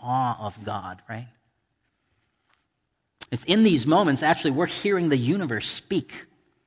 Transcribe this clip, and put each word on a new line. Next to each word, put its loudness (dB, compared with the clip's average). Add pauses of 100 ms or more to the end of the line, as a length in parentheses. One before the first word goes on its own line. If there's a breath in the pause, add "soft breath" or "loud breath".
awe -2
of -10
God, -8
right? -12 (2000)
It's -8
in 4
these 4
moments, 4
actually, 2
we're 0
hearing 0
the 4
universe -2
speak. -6 (400)